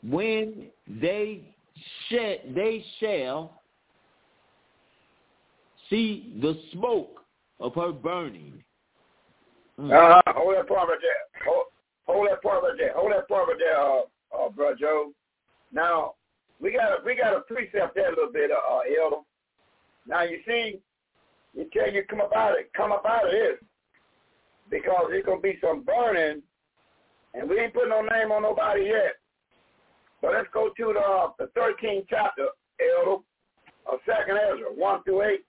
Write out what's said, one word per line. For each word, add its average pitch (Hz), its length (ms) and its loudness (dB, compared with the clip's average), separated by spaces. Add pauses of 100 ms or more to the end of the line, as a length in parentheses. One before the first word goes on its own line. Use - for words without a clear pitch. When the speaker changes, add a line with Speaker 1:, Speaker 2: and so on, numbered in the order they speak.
Speaker 1:
When 214 640 -4 (200)
they 185 680 -4 (540)
sh-, 226 340 -2 (120)
they 220 300 -2 (160)
shall 160 640 -4 (2250)
see 214 540 -2
the 156 180 -2 (120)
smoke 202 500 -2 (380)
of 123 140 -6
her 175 180 -2
burning." 127 720 -8 (1160)
Mm. 139 120 -6
Speaker 2:
Uh-huh. 170 460 10
Hold 180 200 2
that 185 120 -2
part 185 200 0
right 160 120 -2
there. - 440 -4
Hold, 170 220 0 (400)
hold 202 240 2
that - 120 -2
part 190 200 0
right - 160 0
there. 147 160 0
Hold 196 180 0
that 185 140 0
part 190 220 0
right 160 100 -2
there, 160 220 2
uh, 135 220 2 (340)
uh, 131 140 -2
Brother 131 280 0
Joe. 147 340 0 (600)
Now, 165 420 0 (460)
we 349 100 -2
got 587 220 0
a, - 120 0
we 247 120 -2
got 226 200 0
a - 40 -2
precept 208 560 -6
there 196 100 0
a 175 40 0
little 165 220 -2
bit, 147 200 0
uh, - 20 0
uh, 123 260 0 (220)
Elder. 151 200 -2 (840)
Now, 170 160 -2
you 170 240 -4
see, 220 320 -4 (760)
you - 180 -10
tell - 200 0
you 392 120 -2
come 208 160 -8
up - 160 0
out 220 160 2
of, - 140 -2 (100)
come - 160 0
up 202 120 -4
out 220 220 2
of 175 60 0
this 220 260 2 (1120)
because 180 380 0
there's 190 160 -2
gonna 185 160 -2
be 190 200 -2
some 160 220 -2
burning, 180 580 0 (920)
and 131 160 -6
we 196 80 2
ain't 233 160 -2
putting 240 160 0
no 220 120 2
name 220 280 0
on 214 120 0
nobody 208 420 0
yet. 208 320 0 (1080)
But 180 120 0
let's - 200 -2
go 220 160 0
to 220 220 -4
the, 208 80 0
uh, 190 380 2
the - 100 -6
thirteenth 214 600 -2
chapter, - 380 -2 (340)
Elder, 175 420 2 (680)
of 127 160 -2
Second 202 320 0
Ezra, 208 340 -2
one 190 300 -2
through 190 200 2
eight 208 260 0